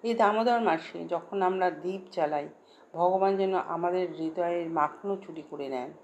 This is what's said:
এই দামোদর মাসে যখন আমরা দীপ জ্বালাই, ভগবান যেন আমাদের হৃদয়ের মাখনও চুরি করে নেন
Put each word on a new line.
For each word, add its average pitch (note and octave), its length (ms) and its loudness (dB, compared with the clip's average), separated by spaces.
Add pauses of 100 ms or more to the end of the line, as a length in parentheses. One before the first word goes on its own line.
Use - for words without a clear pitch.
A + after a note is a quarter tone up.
এই A#3 100 0
দামোদর A3+ 460 4
মাসে E3+ 460 0
যখন F3 360 -2
আমরা F#3 300 2
দীপ F3+ 300 -6 (100)
জ্বালাই, D3+ 380 -2 (440)
ভগবান F#3+ 440 4
যেন F#3+ 180 2
আমাদের F3 560 0
হৃদয়ের E3 580 -2
মাখনও E3 460 0
চুরি D#3+ 340 -14
করে C#3 200 -8
নেন C3+ 240 -6 (100)